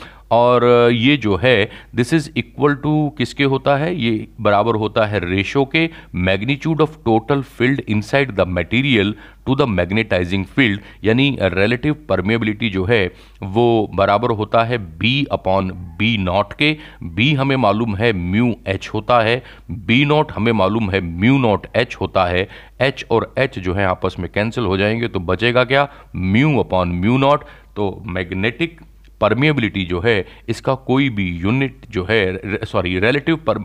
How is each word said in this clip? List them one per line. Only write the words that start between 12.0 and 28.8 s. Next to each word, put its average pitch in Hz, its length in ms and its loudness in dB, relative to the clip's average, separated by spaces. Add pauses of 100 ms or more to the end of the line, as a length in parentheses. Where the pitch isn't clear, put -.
जो 92 140 -2
है, 101 300 0 (280)
वो 110 520 2
बराबर 101 360 2
होता 113 340 0
है 104 340 -6
B 131 260 0
upon 95 460 -2 (320)
B 113 160 0
naught 95 440 -2
के। 151 140 0 (420)
B 143 180 2
हमें 135 200 0
मालूम 107 400 0
है 95 360 0
mu 117 200 2 (160)
H 95 200 -4
होता 110 320 0
है, 117 220 0 (300)
B 101 180 -6
naught 147 420 2
हमें 110 200 0
मालूम 104 380 0
है 87 300 -2
mu 127 240 4
naught 110 420 0
H - 80 -10
होता 95 300 -2
है। 90 240 0 (340)
H 135 280 -2
और - 280 0
H 135 200 -2
जो 90 160 -4
है, 98 100 0
आपस 92 340 -2
में 87 160 -8
कैंसिल 110 300 -2
हो 95 120 0
जाएंगे, 110 320 0
तो 95 120 -6
बचेगा 110 440 0
क्या? 139 240 2 (440)
Mu 120 120 4
upon 92 580 0
mu 117 140 2
naught। 139 240 2 (360)
तो 95 300 -4
मैग्नेटिक 95 760 -4 (400)